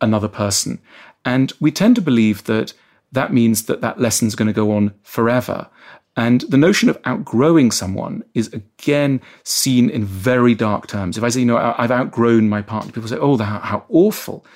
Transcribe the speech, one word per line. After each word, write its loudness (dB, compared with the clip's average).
another 0
person. -4
And 0
we 2
tend 4
to 0
believe 2
that -4
that -2
means 2
that -4
that -6
lesson's 0
gonna 0
go 0
on 0
forever. -2
And 2
the 0
notion 4
of 0
outgrowing 2
someone -6
is -4
again -2
seen 2
in -4
very 2
dark -2
terms. -6
If -4
I 0
say, -2
you 2
know, 2
"I, 0
I've 0
outgrown 2
my -2
partner," -10
people -10
say, -8
"Oh, 2
how, -4
how -6
awful." 0